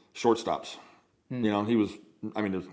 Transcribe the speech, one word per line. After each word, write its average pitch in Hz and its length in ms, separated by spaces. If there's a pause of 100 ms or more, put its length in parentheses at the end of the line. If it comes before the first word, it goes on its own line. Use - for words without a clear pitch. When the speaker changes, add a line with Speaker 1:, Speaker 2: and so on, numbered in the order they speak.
(160)
Speaker 1:
shortstops. 110 640 (500)
Speaker 2:
Hmm. 123 160
Speaker 1:
You 110 80
know, 101 120
he 117 120
was, 104 160 (420)
I 107 80
mean, 101 80
there's, 92 220